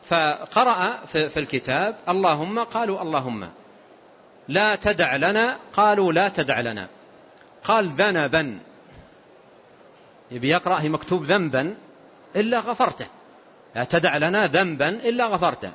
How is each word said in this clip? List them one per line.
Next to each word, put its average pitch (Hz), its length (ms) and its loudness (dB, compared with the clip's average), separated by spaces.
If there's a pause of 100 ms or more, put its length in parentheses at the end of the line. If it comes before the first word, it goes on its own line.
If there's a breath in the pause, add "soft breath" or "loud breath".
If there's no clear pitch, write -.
فقرأ 185 960 0
في، 156 220 -2
في 156 120 -4
الكتاب: 143 560 -2 (120)
"اللهم"، 180 500 0
قالوا: 226 440 -4
"اللهم"، 127 460 -4 (1000)
"لا 202 260 2
تدع 170 420 0
لنا"، 214 400 2 (160)
قالوا: 202 400 4
"لا 185 160 4
تدع 139 320 0
لنا"، 107 280 -6 (760)
قال: 208 240 2
"ذنبا"، 151 720 0 (1700)
يبي 123 180 -4
يقرأ، 175 320 0
هي 151 80 -2
مكتوب: 160 360 -2
"ذنبا 160 500 0 (640)
إلا 226 220 0
غفرته"، 220 480 -2 (680)
"لا 120 80 -2
تدع 156 320 0
لنا 175 300 2
ذنبا 156 420 0
إلا 233 380 -2
غفرته". 160 480 -2